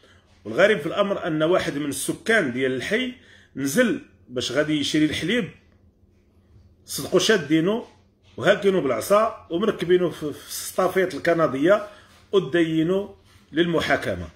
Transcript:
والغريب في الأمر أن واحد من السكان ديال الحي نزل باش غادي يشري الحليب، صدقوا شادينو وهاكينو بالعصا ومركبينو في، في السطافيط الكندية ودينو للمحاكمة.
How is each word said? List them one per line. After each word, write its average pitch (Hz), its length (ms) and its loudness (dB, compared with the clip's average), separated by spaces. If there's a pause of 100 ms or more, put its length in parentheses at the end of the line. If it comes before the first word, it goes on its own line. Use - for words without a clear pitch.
(440)
والغريب 175 340 2
في 151 80 -8
الأمر 196 400 -2
أن 156 160 0
واحد 165 340 0
من 147 120 -4
السكان 160 640 0
ديال 131 200 0
الحي 240 420 -4 (420)
نزل 147 440 0 (280)
باش 123 240 -6
غادي 151 280 0
يشري 151 240 2
الحليب، 165 460 -2 (1300)
صدقوا - 360 -2
شادينو 180 640 2 (520)
وهاكينو 180 440 2
بالعصا 147 680 0
ومركبينو 180 600 0
في، 147 220 -8
في - 160 -18
السطافيط 185 680 -2
الكندية 160 720 2 (460)
ودينو 170 840 0 (360)
للمحاكمة. 139 840 0